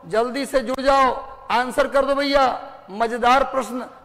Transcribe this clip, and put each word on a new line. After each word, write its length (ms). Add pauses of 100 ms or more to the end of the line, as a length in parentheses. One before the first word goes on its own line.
जल्दी 400
से 140
जुड़ 220
जाओ, 320 (380)
आंसर 360
कर 180
दो 100
भैया। 460 (300)
मजेदार 520
प्रश्न, 420 (180)